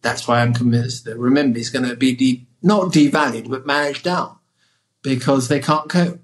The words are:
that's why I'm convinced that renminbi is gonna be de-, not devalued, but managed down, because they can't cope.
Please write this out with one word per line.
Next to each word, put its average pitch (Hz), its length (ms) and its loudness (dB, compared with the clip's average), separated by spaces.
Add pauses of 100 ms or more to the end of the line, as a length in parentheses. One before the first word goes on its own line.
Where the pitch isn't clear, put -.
that's - 240 -4
why 120 140 2
I'm 120 120 2
convinced 117 520 0
that 113 120 -12
renminbi 127 400 0
is 113 140 -8
gonna 123 240 -4
be 127 200 0
de-, 127 320 0 (140)
not 190 320 2
devalued, 143 560 2
but 131 160 -8
managed 143 380 -2
down, 175 340 -4 (640)
because 135 460 0
they 143 120 0
can't 151 300 0
cope. 175 340 0